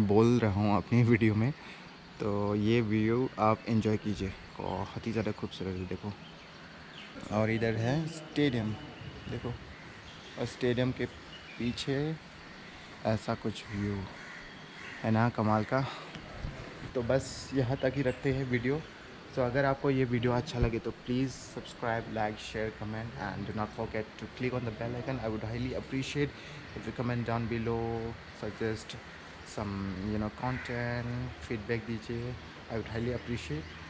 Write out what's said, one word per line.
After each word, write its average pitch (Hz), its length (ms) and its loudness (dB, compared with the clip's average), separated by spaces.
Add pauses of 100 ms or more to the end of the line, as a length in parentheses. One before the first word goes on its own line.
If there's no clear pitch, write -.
(120)
बोल 117 280 10
रहा 110 140 6
हूँ 104 240 6
अपनी 120 260 6
video 110 320 8
में, 113 160 6 (680)
तो 104 360 2
ये 110 260 6
view 110 480 4 (100)
आप 107 280 6
enjoy 107 300 4
कीजिए, 98 340 -2 (280)
बहुत 95 480 -4
ही 117 40 0
ज़्यादा 107 200 0
खूबसूरत 95 440 -4
है, 92 120 -4
देखो। 95 260 -4 (1200)
और 110 140 4
इधर 113 240 2
है 117 200 2 (120)
stadium, 123 640 0 (600)
देखो, 120 220 -4 (840)
और 127 60 0
stadium 127 460 2
के 123 140 0 (520)
पीछे 139 580 0 (880)
ऐसा 110 280 2 (100)
कुछ 110 200 -2 (120)
view 101 200 0 (1080)
है 110 80 2
ना 113 260 6
कमाल 107 260 4 (100)
का। 135 120 4 (1120)
तो 127 80 2
बस 131 500 0
यहाँ 131 280 4
तक 131 140 2
ही 139 60 2
रखते 131 320 2
हैं 131 160 0
वीडियो। 127 320 2 (540)
तो 131 60 2
अगर 127 240 4
आपको 135 240 4
ये 131 160 6
वीडियो 120 260 4
अच्छा 120 280 2
लगे 117 200 4
तो 110 120 -2 (140)
please 127 300 2 (180)
subscribe, 117 640 -2
like, 107 240 0
share, 110 400 -4
comment 110 360 -6 (120)
and 95 200 -4
do 107 120 -6
not 107 180 0
forget 110 420 -2
to 110 80 -6 (100)
click 123 200 0
on 123 100 -2
the 110 120 -2
bell 120 200 -2
icon। 127 280 -2
I 110 80 0
would 110 160 -4
highly 120 280 -2
appreciate 139 560 -2 (400)
if - 100 -8
you 113 120 -4
comment 120 280 0
down 117 220 2
below, 117 320 0 (600)
suggest 110 540 -2 (580)
some, 101 200 -2 (380)
you 107 120 2
know, 107 60 0 (120)
content, 120 680 -2 (400)
feedback 113 400 -2
दीजिए, 117 460 -4 (380)
I 117 60 0
would 104 180 -4
highly 120 180 0
appreciate। 120 500 -4 (260)